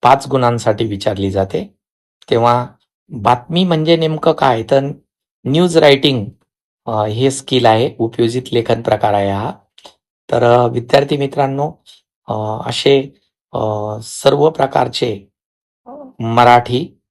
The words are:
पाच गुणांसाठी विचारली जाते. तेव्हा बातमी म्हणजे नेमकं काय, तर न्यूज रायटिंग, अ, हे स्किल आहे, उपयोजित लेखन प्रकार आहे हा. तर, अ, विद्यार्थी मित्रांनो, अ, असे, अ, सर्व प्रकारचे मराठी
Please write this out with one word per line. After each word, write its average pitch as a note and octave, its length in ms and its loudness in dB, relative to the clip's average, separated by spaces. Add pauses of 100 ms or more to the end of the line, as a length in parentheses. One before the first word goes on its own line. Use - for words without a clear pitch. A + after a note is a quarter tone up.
पाच C#3 260 2
गुणांसाठी A#2+ 560 0
विचारली G2 460 -4
जाते. - 480 -4 (520)
तेव्हा A#2+ 360 2 (420)
बातमी D#3 560 0
म्हणजे E3 320 2
नेमकं D#3+ 360 0
काय, B2+ 300 0
तर C3+ 180 0 (680)
न्यूज D#3+ 300 2
रायटिंग, C#3 500 4 (600)
अ, G#2+ 180 -2
हे A#2 260 0
स्किल B2+ 360 -2
आहे, A2+ 320 2
उपयोजित A#2 440 -2 (100)
लेखन A#2 300 -2
प्रकार G#2+ 320 0
आहे G2 160 0
हा. G#2+ 220 -4 (760)
तर, A#2+ 120 0
अ, A#2+ 240 4
विद्यार्थी C#3 500 0
मित्रांनो, C#3 560 -4 (560)
अ, A2+ 60 -4 (340)
असे, C#3 520 0 (320)
अ, A#2+ 80 -6 (420)
सर्व C#3+ 480 2
प्रकारचे B2 800 -4 (880)
मराठी A#2+ 800 2 (100)